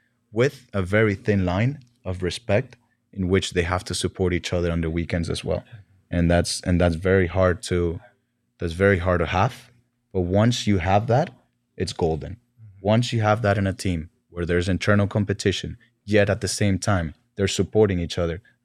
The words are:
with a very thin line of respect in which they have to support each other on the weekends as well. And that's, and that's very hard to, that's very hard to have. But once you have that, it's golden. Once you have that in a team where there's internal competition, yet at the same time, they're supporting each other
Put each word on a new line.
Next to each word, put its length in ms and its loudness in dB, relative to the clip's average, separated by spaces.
with 400 -2
a 80 0
very 340 2
thin 300 0
line 340 0
of 180 -8
respect 540 -2
in 160 -4
which 220 2
they 120 0
have 220 -2
to 100 -6
support 380 -2
each 180 -4
other 220 0
on 80 -2
the 80 -2
weekends 400 -4
as 120 -6
well. 220 -4
And 180 2
that's, 360 2
and 160 2
that's 140 2
very 320 2
hard 360 0
to, 380 -4
that's 160 -6
very 260 4
hard 200 2
to 60 0
have. 460 -2
But 100 -2
once 440 2
you 140 2
have 280 2
that, 220 2
it's 160 -4
golden. 440 -4
Once 320 2
you 80 0
have 220 2
that 160 2
in 80 0
a 60 -2
team 360 -4
where 140 -6
there's 220 0
internal 380 2
competition, 720 -2
yet 280 4
at 100 0
the 60 -4
same 320 0
time, 340 -2
they're 120 0
supporting 520 2
each 180 -4
other 240 -4